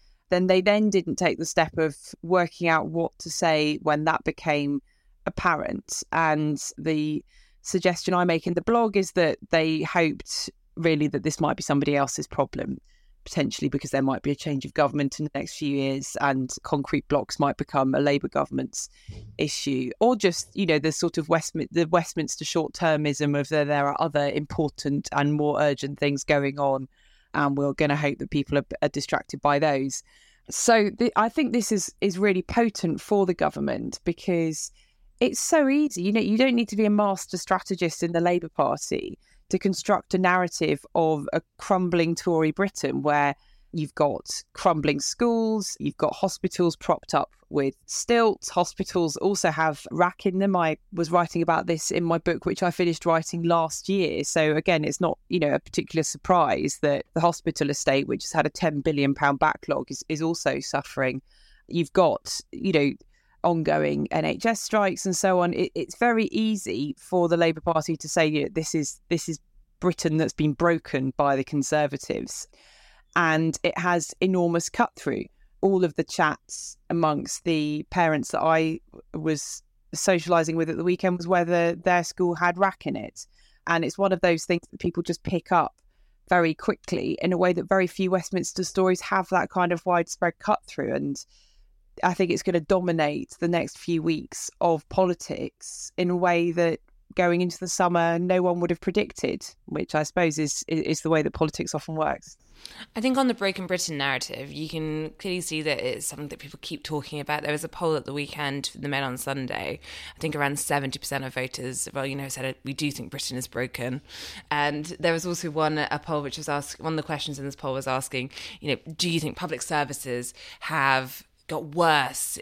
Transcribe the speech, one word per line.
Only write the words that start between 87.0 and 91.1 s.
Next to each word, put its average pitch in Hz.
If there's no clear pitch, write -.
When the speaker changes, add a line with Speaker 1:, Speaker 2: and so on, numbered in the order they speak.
Speaker 1:
in 180
a 175
way 180
that 175
very 190
few 185
Westminster 185
stories 185
have 190
that 185
kind 180
of 170
widespread 175
cut -
through. -
And 143